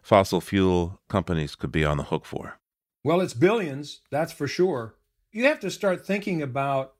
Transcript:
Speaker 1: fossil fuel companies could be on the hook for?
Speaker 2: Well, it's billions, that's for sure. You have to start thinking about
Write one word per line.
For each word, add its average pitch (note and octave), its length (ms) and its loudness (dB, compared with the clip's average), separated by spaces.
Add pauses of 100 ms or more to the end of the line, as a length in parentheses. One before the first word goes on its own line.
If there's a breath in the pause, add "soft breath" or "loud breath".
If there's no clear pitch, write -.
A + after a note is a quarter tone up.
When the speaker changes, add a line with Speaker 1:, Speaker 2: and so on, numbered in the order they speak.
Speaker 1:
fossil G2 400 4
fuel F#2 580 2 (100)
companies E2+ 460 -2
could C#2 160 -8
be D#2 120 2
on D2 140 2
the C#2 80 -4
hook - 200 -4
for? - 340 -12 (440)
Speaker 2:
Well, E3 160 2
it's F3+ 140 -2
billions, D3 760 0
that's D#3 220 -2
for D3 160 -6
sure. C3+ 480 -2 (360)
You A3+ 140 -2
have D4+ 160 2
to F#3 100 -6
start F#3 340 -2
thinking F#3+ 360 -2
about C3+ 580 -2